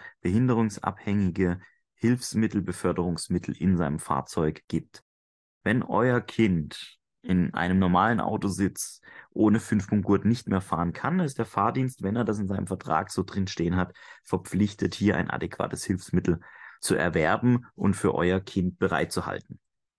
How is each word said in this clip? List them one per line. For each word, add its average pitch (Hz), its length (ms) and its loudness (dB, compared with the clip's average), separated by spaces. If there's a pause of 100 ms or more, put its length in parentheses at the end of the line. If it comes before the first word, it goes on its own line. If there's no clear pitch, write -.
(200)
behinderungsabhängige 101 1400 0 (340)
Hilfsmittel, 113 640 0
Beförderungsmittel 87 960 -2
in 92 200 2
seinem 80 240 -2
Fahrzeug 78 640 -2
gibt. - 380 -8 (580)
Wenn 113 220 0
euer 123 360 2
Kind - 800 0 (240)
in 90 320 2
einem 90 240 0
normalen 95 400 4
Auto 101 300 -2
sitzt, - 520 -4 (300)
ohne 107 300 4
Fünfpunktgurt 101 640 0
nicht 117 240 0
mehr 98 120 2
fahren 85 320 -2
kann, 180 280 -2
ist 147 180 -2
der 117 80 -2
Fahrdienst, 127 560 0
wenn 98 140 -2
er 120 80 0
das 104 160 -2
in 95 80 -2
seinem 95 180 -4
Vertrag 87 460 -2
so 92 100 0
drinstehen 90 540 -2
hat, 90 180 0 (300)
verpflichtet, 95 720 -2
hier 98 200 2
ein 85 140 -2
adäquates - 540 -6
Hilfsmittel 90 560 0 (400)
zu - 160 0
erwerben 92 720 2 (100)
und 98 180 2
für - 180 2
euer 90 280 2
Kind 90 400 -2
bereitzuhalten. - 800 -2 (380)